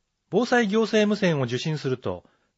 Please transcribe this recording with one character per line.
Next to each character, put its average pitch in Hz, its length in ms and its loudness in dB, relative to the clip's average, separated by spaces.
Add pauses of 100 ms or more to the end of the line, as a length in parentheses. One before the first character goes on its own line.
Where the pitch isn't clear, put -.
(280)
防 220 160 0
災 240 220 2
行 220 160 2
政 214 260 2
無 208 60 0
線 170 260 0
を 131 40 0
受 117 140 -4
信 156 200 -4
す 139 100 -6
る 131 100 -2
と、 90 260 -8 (340)